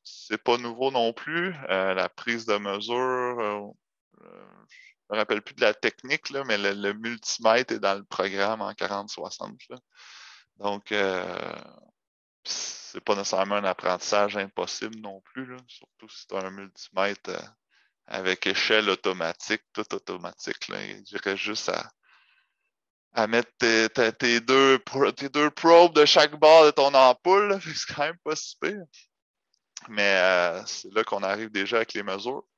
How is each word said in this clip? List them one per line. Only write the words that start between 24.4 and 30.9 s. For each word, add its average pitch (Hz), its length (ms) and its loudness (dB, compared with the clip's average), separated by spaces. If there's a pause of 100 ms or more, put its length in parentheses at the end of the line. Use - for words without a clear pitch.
deux 135 380 4
pro-, 135 340 0
tes 139 160 -8
deux 147 220 0
probes 170 440 8
de 147 100 8
chaque 151 320 6
bord 156 300 10
de 151 40 8
ton 139 240 2
ampoule, 175 540 6
là. 196 120 -2
Fait 165 100 -12
que 151 80 -10
c'est - 160 -10
quand 147 100 -4
même 170 200 -6
pas 151 120 -4
si - 220 -12
pire. 185 260 -6 (1040)
Mais, 101 280 2
euh, 90 500 2
c'est - 260 -12